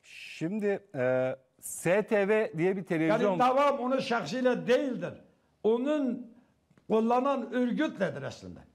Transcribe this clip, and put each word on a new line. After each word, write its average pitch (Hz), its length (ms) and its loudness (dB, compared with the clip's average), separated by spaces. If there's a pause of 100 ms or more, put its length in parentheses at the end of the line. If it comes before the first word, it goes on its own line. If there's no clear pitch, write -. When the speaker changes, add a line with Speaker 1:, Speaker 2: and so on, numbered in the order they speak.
Speaker 1:
şimdi, 196 760 -4 (160)
e, 127 400 0 (240)
S 190 440 0
T 202 240 2
V 214 300 2
diye 185 200 0
bir 185 60 -6
televizyon 190 480 2
Speaker 2:
Yani 180 80 -2
davam 269 400 4
onun 254 200 0
şahsıyla 226 680 -2
değildir. 233 460 0 (500)
Onun 254 640 0 (640)
kullanan 240 640 2
örgütledir 202 680 -2
aslında. 92 380 -12 (160)